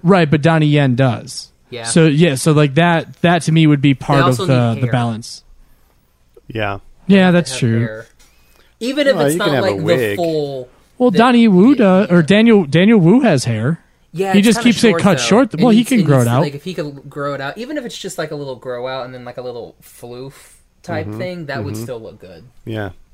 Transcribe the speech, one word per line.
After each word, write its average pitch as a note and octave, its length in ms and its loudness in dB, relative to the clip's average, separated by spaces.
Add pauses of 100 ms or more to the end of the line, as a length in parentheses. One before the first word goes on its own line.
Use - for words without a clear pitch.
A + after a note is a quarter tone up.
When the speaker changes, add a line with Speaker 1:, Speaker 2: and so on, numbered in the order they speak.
Speaker 1:
Right, E3+ 300 2
but D3+ 100 0
Donnie D#3+ 260 2
Yen C#3+ 280 2
does. - 560 -4 (180)
Speaker 2:
Yeah. A#2 140 -12
Speaker 1:
So, D#3+ 240 4
yeah, D3+ 280 2
so, D#3 180 0
like, D3 220 2
that, E3 460 0
that E3+ 220 0
to D#3+ 80 -4
me E3 160 4
would D3 140 2
be C#3 120 2
part C#3 260 0
Speaker 2:
They C3+ 40 4
also C3 200 0
Speaker 1:
of F#3 40 -6
the, B2 280 2
Speaker 2:
need C3+ 60 -8
Speaker 1:
the B2+ 60 -2
Speaker 2:
hair. A2+ 60 -6
Speaker 1:
balance. A#2 500 -6 (1040)
Speaker 3:
Yeah. G#2 320 -6 (280)
Speaker 1:
Yeah, F#3+ 240 4
Speaker 2:
They F3 60 4
Speaker 1:
that's E3+ 140 -2
Speaker 2:
have - 80 -10
Speaker 1:
true. A2+ 200 0
Speaker 2:
hair. A2 280 -6 (720)
Even C4+ 280 -2
if C4+ 100 4
Speaker 3:
Well, D3 80 0
Speaker 2:
it's C#3+ 100 0
Speaker 3:
you F3 40 -2
Speaker 2:
not, G3+ 60 -2
Speaker 3:
can D3+ 100 0
have B2 80 0
a F#2+ 40 -2
Speaker 2:
like, G2+ 100 -2
the F#2 60 -6
Speaker 3:
wig. G#2 320 0
Speaker 2:
full D3 540 -6 (280)
Speaker 1:
Well, B3 140 2
Speaker 2:
the F3 60 -2
Speaker 1:
Donnie A#3 320 4
Wu G3 220 6
Speaker 2:
yeah, C#4+ 40 4
Speaker 1:
does, G3 360 2
or F3+ 60 4
Speaker 2:
yeah. F3 80 6
Speaker 1:
Daniel, G#3 400 4
Daniel F#3 340 4
Wu F#3 220 4
has F3 220 2
hair. A#2+ 380 -4 (300)
Speaker 2:
Yeah, F#3+ 200 -4
Speaker 1:
He G3 80 4
Speaker 2:
it's G3 60 4
Speaker 1:
just A3+ 140 2
Speaker 2:
kinda A#3+ 140 0
Speaker 1:
keeps - 100 -8
it A#3 80 4
Speaker 2:
short, - 100 0
Speaker 1:
cut F#3+ 160 2
Speaker 2:
though. - 60 -4
Speaker 1:
short. A#3+ 300 0
Speaker 2:
It D3+ 60 -6
Speaker 1:
Well, A#3 120 2
he G#3+ 80 4
Speaker 2:
needs, A#3 100 0
Speaker 1:
can B3 100 2
Speaker 2:
it F#3 40 2
Speaker 1:
grow C#3+ 120 2
it C3 40 4
Speaker 2:
needs A#2 100 2
to, A#2 60 0
Speaker 1:
out. C3 60 2
Speaker 2:
like, C#3+ 140 -4
if C#3+ 80 -14
he F#3 100 -10
could C#3+ 360 -12
grow C#3+ 240 -10
it C3+ 80 -10
out, C#3 160 -10
even B3+ 200 -10
if C4+ 80 -10
it's - 140 -14
just, - 180 -14
like, D#3 140 -8
a D#3+ 40 -10
little C#3 200 -10
grow B2 320 -10
out C3 180 -8
and B2+ 80 -16
then, B2 120 -18
like, B2 120 -16
a B2+ 40 -12
little A#2+ 420 -14
floof B2 720 -20 (300)
type G#2 240 -8
Speaker 3:
Mm-hmm. G#2+ 100 -10
Speaker 2:
thing, F3+ 300 -12
that C3+ 180 -8
would G2+ 80 -8
Speaker 3:
Mm-hmm. A2 100 -12
Speaker 2:
still A#2 160 -12
look G2 200 -20
good. F2+ 260 -20 (180)
Speaker 3:
Yeah. G#2+ 280 -10 (220)